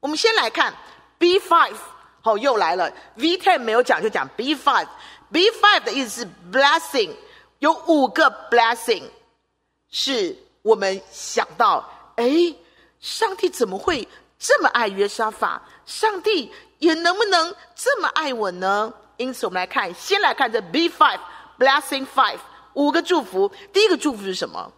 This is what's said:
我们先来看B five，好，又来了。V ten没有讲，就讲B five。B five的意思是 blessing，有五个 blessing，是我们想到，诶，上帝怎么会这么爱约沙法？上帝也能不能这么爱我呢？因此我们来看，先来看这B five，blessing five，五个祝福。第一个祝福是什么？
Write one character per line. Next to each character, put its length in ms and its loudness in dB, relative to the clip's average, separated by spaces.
我 80 -6
们 80 -4
先 180 2
来 140 0
看 260 -2
B 200 4
five， 380 2
好， 160 2
又 180 0
来 180 2
了。 160 -2
V 200 0
ten 240 2
没 120 -4
有 100 4
讲， 200 0
就 60 -2
讲 260 -4
B 220 -4
five。 320 0
B 200 2
five 340 2
的 80 -4
意 140 -4
思 160 -10
是 60 -12
blessing， 640 0
有 120 2
五 220 4
个 260 2
blessing， 540 0
是 440 -4
我 120 4
们 260 -2
想 340 -6
到， 280 2
诶， 400 2
上 360 -4
帝 140 0
怎 180 -2
么 100 -8
会 300 -4
这 240 2
么 80 4
爱 180 -4
约 180 0
沙 240 -4
法？ 320 -4
上 380 -4
帝 280 -2
也 160 2
能 200 0
不 120 0
能 280 0
这 240 -2
么 80 -2
爱 240 -2
我 200 -4
呢？ 400 -2
因 140 -6
此 120 -8
我 60 -2
们 100 -2
来 60 -4
看， 260 -4
先 300 -2
来 100 4
看 180 0
这 120 -2
B 260 0
five，blessing 1160 0
five， 320 0
五 180 2
个 100 2
祝 220 0
福。 300 -2
第 120 4
一 40 4
个 80 4
祝 200 -2
福 80 -12
是 100 -6
什 140 -6
么？ 300 -12